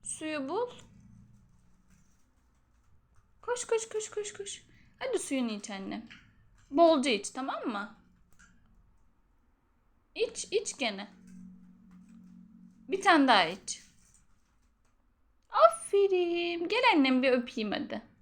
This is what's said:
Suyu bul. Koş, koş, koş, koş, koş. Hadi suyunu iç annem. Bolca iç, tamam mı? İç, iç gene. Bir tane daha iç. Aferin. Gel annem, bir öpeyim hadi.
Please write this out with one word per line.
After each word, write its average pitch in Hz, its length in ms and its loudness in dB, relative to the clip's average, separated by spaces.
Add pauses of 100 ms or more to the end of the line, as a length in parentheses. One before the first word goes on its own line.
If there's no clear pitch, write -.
Suyu 302 460 -8
bul. 466 220 -4 (2750)
Koş, 494 240 -4
koş, 440 240 -2
koş, 427 220 -8
koş, 415 220 -8
koş. - 300 -14 (360)
Hadi 508 200 -6
suyunu 254 320 -4
iç 208 200 -10
annem. 202 380 -10 (640)
Bolca 294 400 4
iç, 202 200 -2
tamam 453 360 -8
mı? 208 300 -8 (2250)
İç, - 360 -4
iç - 280 -4
gene. 208 320 -6 (1800)
Bir 381 120 -2
tane 320 280 6
daha 202 160 8
iç. - 380 -8 (1700)
Aferin. 359 1200 2
Gel 480 140 0 (120)
annem, 262 280 4
bir 262 100 4
öpeyim 233 400 -2
hadi. - 300 -8 (200)